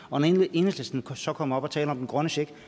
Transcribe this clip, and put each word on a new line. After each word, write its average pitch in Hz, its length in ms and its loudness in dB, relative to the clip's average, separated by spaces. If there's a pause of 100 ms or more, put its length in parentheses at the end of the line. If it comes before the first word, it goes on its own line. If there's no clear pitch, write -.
(100)
Og 139 100 0
når 151 80 6 (240)
Enhedslisten 160 500 0
ko-, - 120 -12
så - 180 -4
kommer 135 240 -2
op 135 60 0
og 147 80 -6
taler 147 200 0
om 131 80 -2
den 127 80 -6
grønne 143 220 0
check, 151 240 -2 (160)